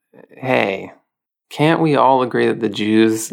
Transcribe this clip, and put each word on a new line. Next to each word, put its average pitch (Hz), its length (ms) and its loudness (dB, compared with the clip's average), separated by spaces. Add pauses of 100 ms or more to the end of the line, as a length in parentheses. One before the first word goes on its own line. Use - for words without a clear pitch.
(300)
hey, 107 640 -4 (580)
can't 160 300 2
we 156 160 2
all 127 260 2
agree 120 240 0
that 117 140 -2
the 113 80 -2
Jews 110 640 0